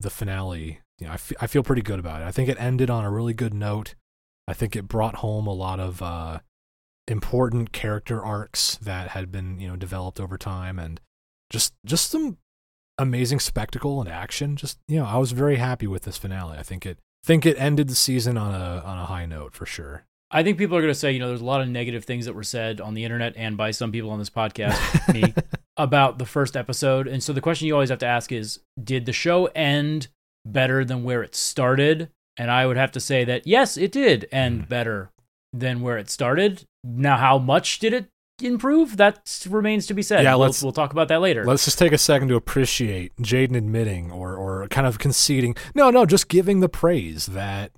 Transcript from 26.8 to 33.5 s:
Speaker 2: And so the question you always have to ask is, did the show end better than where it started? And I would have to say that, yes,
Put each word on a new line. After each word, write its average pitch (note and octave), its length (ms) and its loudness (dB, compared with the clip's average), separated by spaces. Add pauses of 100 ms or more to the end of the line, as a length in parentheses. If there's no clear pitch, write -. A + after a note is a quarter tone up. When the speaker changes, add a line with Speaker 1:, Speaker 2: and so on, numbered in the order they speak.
Speaker 2:
And C3 140 -4
so D#3 100 -4
the C3+ 100 -2
question D#3+ 240 0
you D3+ 80 2
always C#3 160 4
have B2+ 80 -2
to B2 80 -2
ask A#2+ 260 0
is, G#2+ 280 -8 (220)
did B2+ 220 -2
the B2 80 -4
show F3 420 2
end D3 540 0 (380)
better C3 400 2
than B2 180 -4
where B2 180 -2
it - 120 -10
started? C#3+ 720 2 (300)
And A#2 120 -2
I B2+ 160 4
would B2+ 120 0
have C3 140 2
to C3 80 -6
say B2+ 240 0
that, B2 220 -2
yes, A#3+ 300 4